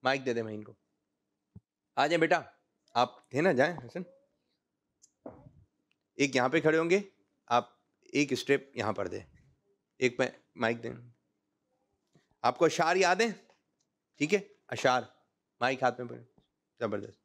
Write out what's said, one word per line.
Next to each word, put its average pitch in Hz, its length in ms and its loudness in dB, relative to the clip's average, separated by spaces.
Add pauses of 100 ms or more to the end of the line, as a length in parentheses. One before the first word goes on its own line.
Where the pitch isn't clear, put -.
माइक 131 200 0
दे 123 100 0
दे 117 80 -4
मैं 110 100 -8
इनको, 107 240 -14 (1200)
आ 135 100 2
जाए 165 120 2
बेटा। 160 260 2 (500)
आप - 400 -2
थे 131 60 0
ना, 180 120 4
जाएं 151 240 2
हसन, 147 280 -12 (2250)
एक 135 180 0
यहाँ 127 120 2
पे 160 120 0
खड़े 156 180 4
होंगे, 175 260 0 (460)
आप 120 300 -2 (340)
एक 143 200 0
स्टेप 135 420 -2
यहाँ 107 160 -4
पर 98 160 -6
दे, 92 160 -10 (760)
एक 127 180 0
पे 127 140 0 (240)
माइक 117 240 -2
दें। - 120 -12 (1500)
आपको 123 200 2
अशार 165 320 2
याद 185 260 4
है? 233 80 0 (920)
ठीक 156 120 0
है, 202 180 -2 (200)
अशार, 123 440 0 (460)
माइक 131 240 -2
हाथ 120 140 4
में 123 100 -10
पकड़े, 123 160 -16 (560)
जबरदस्त। 104 440 -6